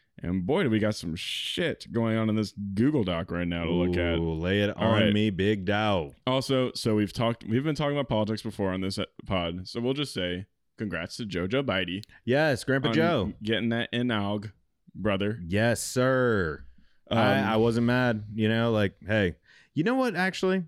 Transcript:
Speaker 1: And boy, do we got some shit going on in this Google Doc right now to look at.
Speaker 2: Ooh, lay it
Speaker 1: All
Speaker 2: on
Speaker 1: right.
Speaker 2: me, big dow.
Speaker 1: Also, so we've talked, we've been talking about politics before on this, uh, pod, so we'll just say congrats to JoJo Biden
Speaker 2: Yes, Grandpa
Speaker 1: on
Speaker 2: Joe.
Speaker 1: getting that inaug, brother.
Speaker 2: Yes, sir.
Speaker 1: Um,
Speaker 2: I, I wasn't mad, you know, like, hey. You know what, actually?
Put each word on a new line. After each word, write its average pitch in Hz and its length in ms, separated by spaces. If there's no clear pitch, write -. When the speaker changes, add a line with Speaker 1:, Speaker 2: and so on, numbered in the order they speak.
Speaker 1:
And 90 240
boy, 170 160
do 131 80
we 110 80
got 107 160
some 80 220
shit - 760
going 113 240
on 110 140
in 107 60
this 107 160
Google 127 300
Doc 85 280
right 87 140
now 85 180
to 82 60
look 87 280
at. 85 200
Speaker 2:
Ooh, 82 140
lay 90 300
it 104 140
Speaker 1:
All - 160
Speaker 2:
on 104 100
Speaker 1:
right. 87 100
Speaker 2:
me, 107 180
big 98 360
dow. 101 460
Speaker 1:
Also, 127 480
so 110 200
we've 104 180
talked, 120 320
we've 120 200
been 156 100
talking 143 220
about 139 120
politics 107 320
before 101 320
on 92 80
this, 95 180
uh, 98 60
pod, 90 420
so - 120
we'll 123 120
just 139 220
say 90 320
congrats 87 400
to 120 80
JoJo 95 380
Biden 95 380
Speaker 2:
Yes, 135 400
Grandpa 135 240
Speaker 1:
on 113 60
Speaker 2:
Joe. 151 380
Speaker 1:
getting 110 260
that 117 240
inaug, 107 600
brother. 101 520
Speaker 2:
Yes, 104 360
sir. 123 840
Speaker 1:
Um, 113 80
Speaker 2:
I, 117 340
I 110 40
wasn't 117 300
mad, 120 380
you 107 140
know, 113 240
like, 104 220
hey. 101 280
You 156 100
know 240 120
what, 247 200
actually? 185 500